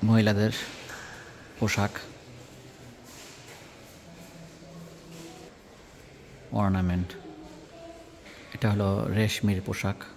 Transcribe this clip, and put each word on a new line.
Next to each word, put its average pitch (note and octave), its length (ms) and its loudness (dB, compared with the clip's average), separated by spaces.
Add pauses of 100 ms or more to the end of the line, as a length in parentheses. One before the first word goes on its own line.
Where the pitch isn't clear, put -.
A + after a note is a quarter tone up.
মহিলাদের A2 480 8 (1080)
পোশাক, G#2 320 4 (4000)
অর্নামেন্ট। F#2 640 4 (1400)
এটা A2 180 4
হলো G2+ 440 4
রেশমির G#2 460 4
পোশাক G2 340 0 (220)